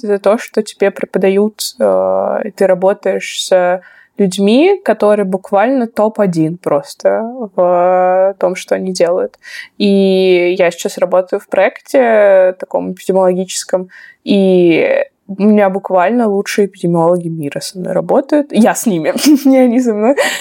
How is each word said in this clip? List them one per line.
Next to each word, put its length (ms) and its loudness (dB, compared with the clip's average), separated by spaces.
это 120 0
то, 180 0
что 240 -6
тебе 300 -2
преподают, 880 -2
э, 640 0
и 80 -10
ты 160 -2
работаешь 720 -2
с 400 0
людьми, 680 2
которые 420 0
буквально 640 -2
топ-один 680 -2
просто 640 -4
в 800 2
том, 180 -2
что 200 -6
они 160 -6
делают. 480 -2
И 840 2
я 120 2
сейчас 260 -10
работаю 420 -2
в 80 -20
проекте 1120 2
таком 320 -6
эпидемиологическом, 960 -2
и 800 2
у 140 -8
меня 300 4
буквально 560 0
лучшие 400 -2
эпидемиологи 600 0
мира 300 -8
со 200 -14
мной 140 -6
работают. 580 0
Я 240 2
с 100 -6
ними, 260 -2
<laughs> 240 4
не 80 4
они 240 2
со 140 -2
мной. 200 0